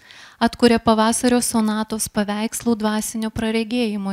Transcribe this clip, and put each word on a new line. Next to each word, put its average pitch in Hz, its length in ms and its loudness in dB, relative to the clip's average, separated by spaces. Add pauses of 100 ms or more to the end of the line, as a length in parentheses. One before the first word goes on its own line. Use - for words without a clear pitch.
(360)
atkuria 233 400 4
pavasario 226 640 2
sonatos 220 720 -2
paveikslų 214 640 -2
dvasinio 214 560 -2
praregėjimo 220 800 -2